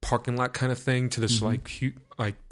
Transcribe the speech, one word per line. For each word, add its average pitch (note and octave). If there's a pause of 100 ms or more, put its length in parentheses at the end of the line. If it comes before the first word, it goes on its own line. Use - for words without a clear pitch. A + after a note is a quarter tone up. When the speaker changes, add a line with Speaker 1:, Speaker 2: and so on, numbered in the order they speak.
Speaker 1:
parking A#2+
lot B2
kinda B2+
thing B2+
to A#2+
this, A2+
Speaker 2:
Mm-hmm. G#2+
Speaker 1:
like, A#2
hu-, - (240)
like, G#2 (160)